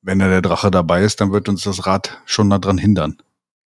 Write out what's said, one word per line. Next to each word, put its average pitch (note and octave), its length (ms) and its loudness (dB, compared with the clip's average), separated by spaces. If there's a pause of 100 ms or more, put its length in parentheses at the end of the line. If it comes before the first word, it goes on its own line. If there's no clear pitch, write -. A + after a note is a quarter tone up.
wenn F#2+ 180 -2
da F#2+ 100 2
der F#2 120 2
Drache F#2 300 0
dabei F2+ 320 2
ist, G#2+ 160 0
dann G2 140 0
wird G2+ 160 -2
uns G2 140 -4
das F#2 220 -6
Rad - 400 -4
schon G#2 240 0
da G2 100 2
dran F#2+ 180 0
hindern. F2+ 400 0 (480)